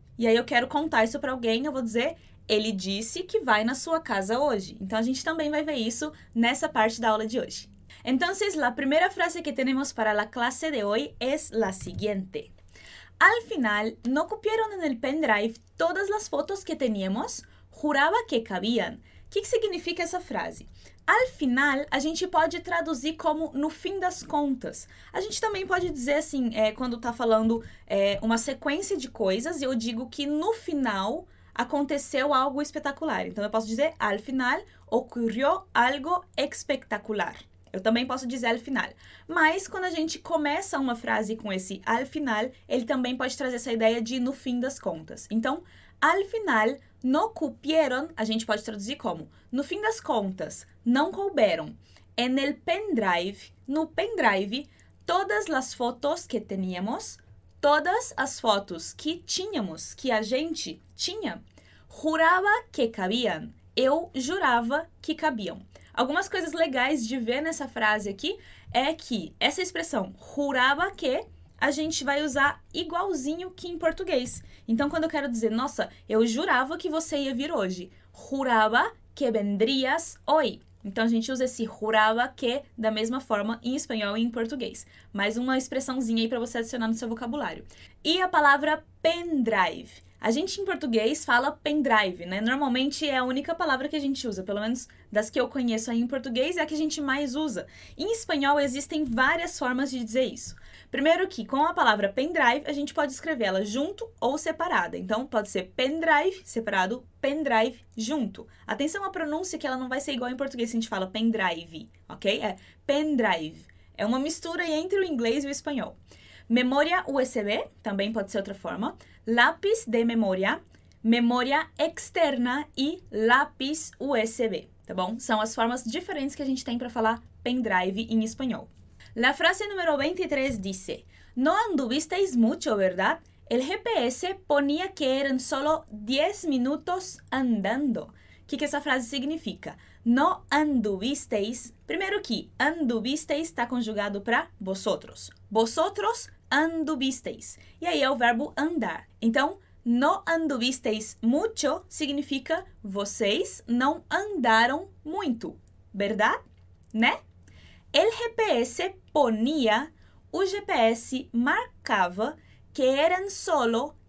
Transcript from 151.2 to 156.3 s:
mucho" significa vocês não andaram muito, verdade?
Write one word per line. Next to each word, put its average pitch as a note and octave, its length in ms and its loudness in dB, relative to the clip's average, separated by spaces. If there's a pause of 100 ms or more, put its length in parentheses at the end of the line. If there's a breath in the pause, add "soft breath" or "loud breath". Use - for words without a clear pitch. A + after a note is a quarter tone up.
mucho" D4+ 680 0
significa C#4+ 760 -4 (180 soft breath)
vocês G3+ 840 -2
não C4 420 2
andaram D4 800 2 (160)
muito, D4+ 560 -4 (340)
verdade? G#3 480 2 (520)